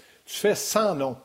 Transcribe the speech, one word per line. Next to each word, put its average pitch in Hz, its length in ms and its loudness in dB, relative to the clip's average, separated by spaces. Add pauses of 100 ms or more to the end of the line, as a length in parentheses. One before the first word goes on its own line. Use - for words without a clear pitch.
(280)
Tu - 80 -12
fais 208 180 2
cent 208 400 0
noms. 135 320 -2